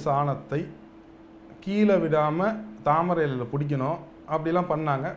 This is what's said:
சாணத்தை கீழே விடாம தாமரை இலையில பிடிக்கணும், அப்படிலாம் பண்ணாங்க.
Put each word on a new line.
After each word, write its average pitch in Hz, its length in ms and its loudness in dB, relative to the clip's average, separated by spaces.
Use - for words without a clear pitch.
சாணத்தை 143 600 -2
கீழே 202 360 4
விடாம 165 640 2
தாமரை 160 480 2
இலையில 123 140 -4
பிடிக்கணும், 147 400 -2
அப்படிலாம் 165 380 0
பண்ணாங்க. 151 480 -2